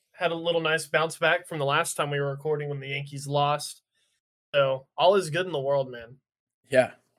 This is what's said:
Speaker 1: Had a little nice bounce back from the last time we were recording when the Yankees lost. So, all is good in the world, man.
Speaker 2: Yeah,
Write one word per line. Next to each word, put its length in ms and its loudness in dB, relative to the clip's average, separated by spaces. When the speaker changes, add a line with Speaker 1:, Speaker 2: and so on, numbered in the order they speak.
Speaker 1:
Had 220 -2
a 20 -4
little 240 0
nice 260 0
bounce 320 0
back 300 2
from 120 -6
the 60 0
last 280 0
time 180 -2
we 80 -2
were 100 -2
recording 380 -4
when 140 -8
the 80 -12
Yankees 360 -8
lost. 580 0
So, 340 2
all 180 6
is 140 2
good 160 -2
in 80 -8
the 80 -2
world, 280 0
man. 280 -16
Speaker 2:
Yeah, 220 4